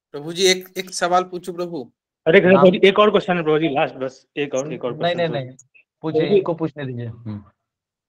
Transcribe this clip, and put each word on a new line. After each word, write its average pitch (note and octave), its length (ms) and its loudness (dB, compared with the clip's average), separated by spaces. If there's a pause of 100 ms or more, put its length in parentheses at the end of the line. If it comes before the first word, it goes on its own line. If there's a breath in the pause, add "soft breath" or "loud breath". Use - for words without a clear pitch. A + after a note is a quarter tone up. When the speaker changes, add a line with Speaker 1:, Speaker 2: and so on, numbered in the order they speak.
(120)
Speaker 1:
प्रभु D3 220 -12
जी, F#3 120 0
एक, F#3 320 0
एक F#3 120 -8
सवाल F3+ 340 0
पूछूं F3+ 300 -12
प्रभु? E3+ 380 -10 (360)
Speaker 2:
अरे E3 140 6
कृष्ण F3+ 140 6
Speaker 3:
हाँ। F#3 100 8
Speaker 2:
प्रभु F#3 120 6
जी, F#3+ 100 4
एक G3+ 120 4
और G#3 120 4
question F#3 260 0
है E3+ 60 -4
प्रभु D#3 160 2
जी, D#3+ 100 0
last C3+ 260 -2
बस C3 320 -10 (100)
एक C#3 180 -4
और, C3 180 -6
एक A#2+ 120 -8
और A#2+ 60 -4
Speaker 3:
नहीं, D3 80 -10
Speaker 2:
question F3 180 -4
Speaker 3:
नहीं, E3+ 120 -2
Speaker 2:
प्रभु। C#3 160 -6
Speaker 3:
नहीं, C3 120 -18 (440)
पूछिए, D#3 200 -2
Speaker 2:
प्रभु D#3 100 -2
जी। G3+ 60 4
Speaker 3:
इनको F3+ 160 -2
पूछने D#3 320 -6
दीजिए। A#2+ 200 -10
हम्म। A2+ 320 -12 (720)